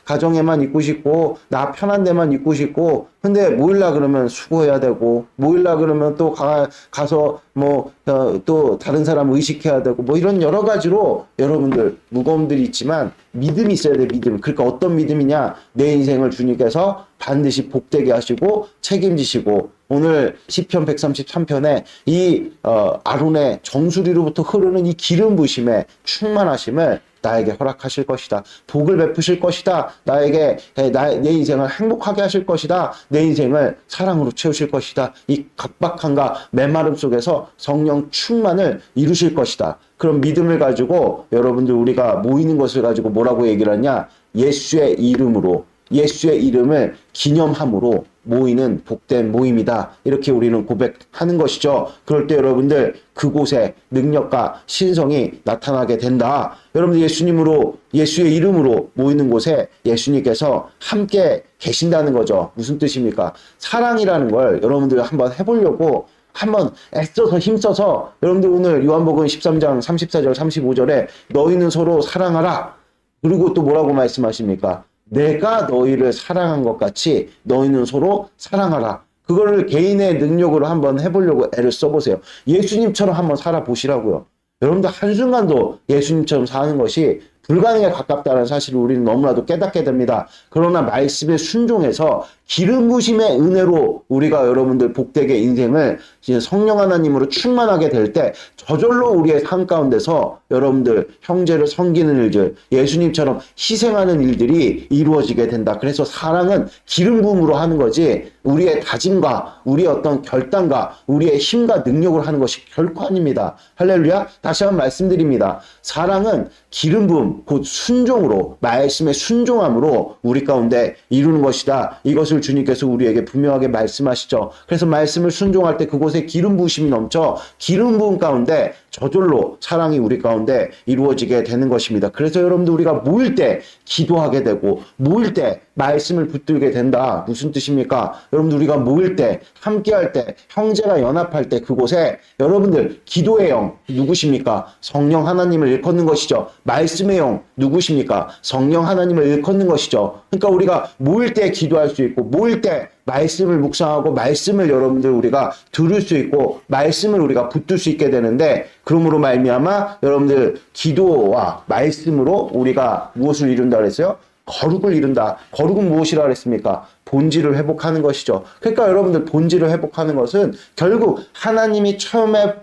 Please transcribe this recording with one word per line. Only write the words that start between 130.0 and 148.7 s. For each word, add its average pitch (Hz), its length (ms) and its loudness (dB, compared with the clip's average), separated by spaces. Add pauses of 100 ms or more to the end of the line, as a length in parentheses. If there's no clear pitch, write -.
가운데 113 520 0 (140)
이루어지게 123 600 0
되는 123 260 -2
것입니다. 107 400 -2
그래서 156 320 -2
여러분들 180 320 2
우리가 160 200 2
모일 185 400 0
때 247 260 0 (240)
기도하게 151 580 0
되고 101 400 -2 (140)
모일 185 360 0
때 117 300 -2 (120)
말씀을 147 540 -2
붙들게 143 440 0
된다. 123 540 0
무슨 127 260 -6
뜻입니까? 135 600 -2 (200)
여러분들 156 260 2
우리가 147 180 2
모일 143 400 0
때, 113 240 0 (200)
함께할 208 520 0
때, 117 220 -4 (160)
형제가 208 500 0
연합할 151 480 -2
때 120 120 -2
그곳에 127 580 0 (200)
여러분들 165 680 0
기도의 196 420 2
영 113 300 -2 (100)
누구십니까? 131 800 -2 (160)
성령 151 440 0
하나님을 175 420 2
일컫는 165 360 0
것이죠. 151 440 0 (160)
말씀의 165 520 0
영 131 280 -2 (120)
누구십니까? 135 720 0 (140)
성령 147 440 0